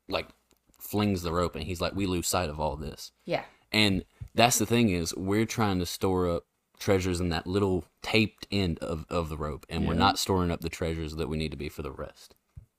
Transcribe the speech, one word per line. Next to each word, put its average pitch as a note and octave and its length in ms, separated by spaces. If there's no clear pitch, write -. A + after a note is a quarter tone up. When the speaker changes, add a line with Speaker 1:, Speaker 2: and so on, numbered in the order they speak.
Speaker 1:
like, F2 200
flings G2+ 420
the E2+ 120
rope, F2 220
and D2 100
he's F2 160
like, E2 140
"We G2 100
lose F2+ 220
sight F2+ 220
of D2+ 100
all D2+ 160
this." D2+ 360
Speaker 2:
Yeah. D#3+ 180
Speaker 1:
And G#2 340
that's A#2 240
the G#2+ 80
thing A#2 240
is, E2+ 260
we're G2+ 300
trying G2+ 340
to F2 60
store F#2 440
up E2+ 160
treasures F#2 400
in F2+ 100
that E2 160
little F#2 400
taped - 500
end F#2 280
of, D#2 300
of E2 200
the D#2 80
rope, D2+ 320
and E2 180
we're E2 60
Speaker 3:
Yeah. E2+ 60
Speaker 1:
not F#2+ 200
storing F2+ 320
up D#2+ 100
the E2 80
treasures E2 480
that D#2+ 120
we D#2 80
need D#2 140
to C#2 60
be D2 120
for - 120
the C#2+ 100
rest. - 440